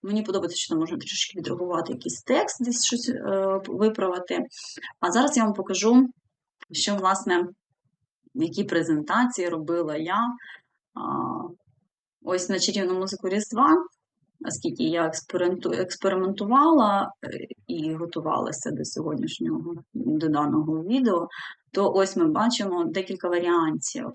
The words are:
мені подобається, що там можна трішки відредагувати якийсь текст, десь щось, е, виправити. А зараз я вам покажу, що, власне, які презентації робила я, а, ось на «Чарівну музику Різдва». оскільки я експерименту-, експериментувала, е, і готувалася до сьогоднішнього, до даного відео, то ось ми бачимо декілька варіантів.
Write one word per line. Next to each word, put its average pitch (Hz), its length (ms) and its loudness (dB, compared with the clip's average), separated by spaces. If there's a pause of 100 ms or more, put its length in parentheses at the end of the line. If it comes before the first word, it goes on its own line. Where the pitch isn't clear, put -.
мені 208 200 -2
подобається, 180 340 -2
що - 120 -6
там 160 100 0
можна 170 180 -2
трішки - 420 -6
відредагувати 175 540 -4
якийсь - 300 -10
текст, 330 400 0
десь 240 220 0
щось, 240 240 0
е, 196 580 0
виправити. 185 720 0 (600)
А - 120 0
зараз 262 260 4
я 233 60 6
вам 208 100 2
покажу, 214 540 6 (640)
що, 202 240 0
власне, 185 520 2 (840)
які 165 300 0
презентації 170 840 0
робила 160 480 -2
я, 185 280 0 (680)
а, - 80 -10 (1200)
ось 180 280 -2
на 185 100 0
«Чарівну 185 400 0
музику 190 300 -4
Різдва». 226 460 4 (720)
оскільки - 360 -4
я 165 240 2
експерименту-, 180 760 -2
експериментувала, 202 1300 4 (120)
е, - 240 -10 (200)
і 160 260 -4
готувалася 165 760 -4
до 151 140 -4
сьогоднішнього, 156 920 -4 (180)
до 156 340 0
даного 151 560 0
відео, 202 440 2 (440)
то 196 200 2
ось 190 240 2
ми 170 120 4
бачимо 196 560 2
декілька 180 460 -4
варіантів. 170 840 0